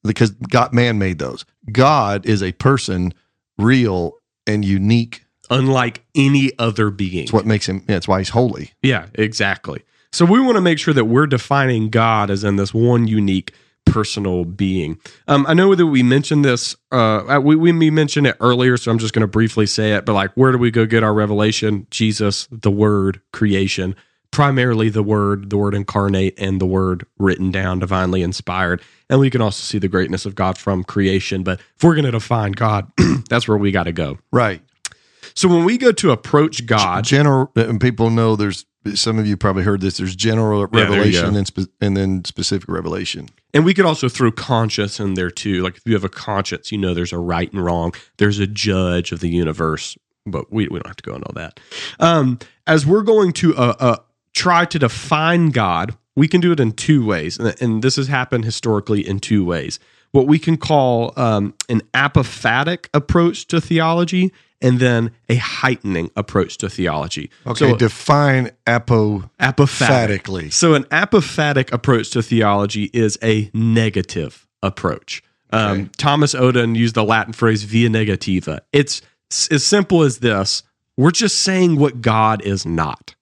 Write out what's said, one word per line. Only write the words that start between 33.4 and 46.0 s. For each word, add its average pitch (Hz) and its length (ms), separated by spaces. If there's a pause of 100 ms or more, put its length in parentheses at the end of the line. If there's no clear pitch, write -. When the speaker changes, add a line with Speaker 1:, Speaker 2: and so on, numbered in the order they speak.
Speaker 2:
where 107 100
we 101 140
gotta 85 200
go. 78 280 (120)
Speaker 1:
Right. 107 300 (720)
Speaker 2:
So 190 120
when 170 180
we 240 140
go 247 120
to 180 200
approach 143 560
God 101 380
Speaker 1:
General, 139 500
and 113 260
people 117 300
know 113 240
there's, 101 300 (280)
some 110 240
of 110 80
you 104 100
probably 95 280
heard 98 180
this, 95 160
there's 95 180
general 107 460
Speaker 2:
Yeah, 98 60
there 113 160
you 104 80
Speaker 1:
revelation 95 400
Speaker 2:
go. 104 60
Speaker 1:
and 98 100
spe-, - 240 (100)
and 98 160
then 95 280
specific - 440
revelation. 87 600 (240)
Speaker 2:
And 151 120
we 190 80
could 185 120
also 151 240
throw 117 220
conscious 110 680
in 101 160
there 90 160
too. 92 320
Like, 92 140
if - 100
you 113 60
have 98 100